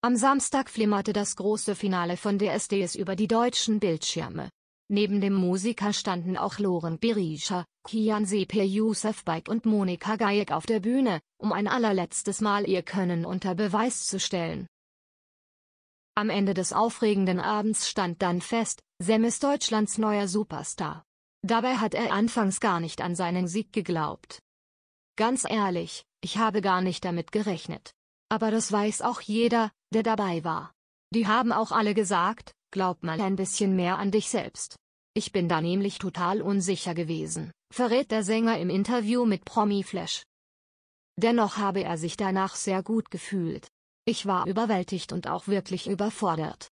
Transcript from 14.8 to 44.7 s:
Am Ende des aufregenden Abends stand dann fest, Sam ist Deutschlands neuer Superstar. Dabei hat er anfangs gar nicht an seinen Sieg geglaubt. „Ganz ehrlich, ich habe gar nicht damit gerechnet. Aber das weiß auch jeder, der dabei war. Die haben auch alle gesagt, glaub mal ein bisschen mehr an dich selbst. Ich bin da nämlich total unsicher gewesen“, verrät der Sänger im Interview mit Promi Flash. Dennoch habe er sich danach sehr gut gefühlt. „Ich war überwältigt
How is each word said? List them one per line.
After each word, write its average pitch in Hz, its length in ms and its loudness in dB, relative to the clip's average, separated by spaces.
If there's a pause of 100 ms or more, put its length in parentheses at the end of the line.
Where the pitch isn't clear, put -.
Am 208 140 0
Ende 202 240 2
des 185 200 -2
aufregenden 196 680 2
Abends 214 500 -2
stand 180 320 -2
dann 175 200 0
fest, - 400 -2 (200)
Sam 220 240 4
ist 233 180 -2
Deutschlands 226 540 0
neuer 208 300 0
Superstar. 170 760 -4 (420)
Dabei 233 320 2
hat 214 160 0
er - 180 0
anfangs 208 480 2
gar 185 200 2
nicht 165 220 -6
an 175 140 -2
seinen 180 320 0
Sieg 208 240 -4
geglaubt. 165 680 -4 (800)
„Ganz 240 300 2
ehrlich, 185 560 0 (180)
ich - 160 -4
habe 214 240 2
gar 185 200 2
nicht 185 240 -2
damit 170 260 -4
gerechnet. 196 600 -4 (400)
Aber 220 200 0
das 220 200 0
weiß 208 300 0
auch - 200 -2
jeder, 226 500 2 (220)
der 220 100 4
dabei 202 400 0
war. 165 280 -4 (420)
Die 220 140 2
haben 226 240 4
auch 220 200 2
alle 208 220 2
gesagt, 190 580 0 (200)
glaub 185 300 0
mal 160 200 -2
ein 190 160 2
bisschen 190 380 2
mehr 180 220 2
an 196 140 0
dich 214 180 2
selbst. - 460 -6 (400)
Ich - 160 -4
bin 175 180 2
da 160 120 2
nämlich 196 360 0
total 185 440 -2
unsicher 196 520 -2
gewesen“, 160 580 -4 (220)
verrät 247 380 0
der 220 120 0
Sänger 220 360 2
im 175 100 -2
Interview 226 560 2
mit 202 200 2
Promi 202 380 2
Flash. 170 400 -6 (920)
Dennoch 226 400 2
habe 196 260 0
er 165 140 -4
sich 160 200 -4
danach 190 380 0
sehr 190 280 -2
gut 220 260 -2
gefühlt. 175 580 -6 (380)
„Ich 233 200 -2
war 185 220 0
überwältigt 190 640 -2